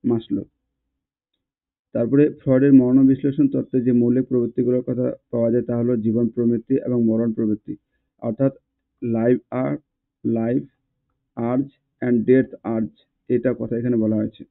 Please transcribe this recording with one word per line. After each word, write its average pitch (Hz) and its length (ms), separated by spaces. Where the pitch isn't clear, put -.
মাসলো। 101 400
তারপরে 139 400
ফ্রয়েডের 135 400
মনোবিশ্লেষণ 135 760
তত্ত্বে 131 340
যে 123 100
মৌলিক 123 340
প্রবৃত্তিগুলোর 123 560
কথা 123 300
পাওয়া 117 200
যায় 120 120
তা 120 140
হলো 120 200
জীবন 110 300
প্রবৃত্তি 117 480
এবং 123 280
মরণ 113 300
প্রবৃত্তি, 107 420
অর্থাৎ 117 360
life 120 360
আর-, 135 260
life 117 400
urge 123 340
and 123 240
death 123 540
urge, 107 180
এটা 123 300
কথা 117 180
এখানে 120 200
বলা 110 180
হয়েছে। 107 360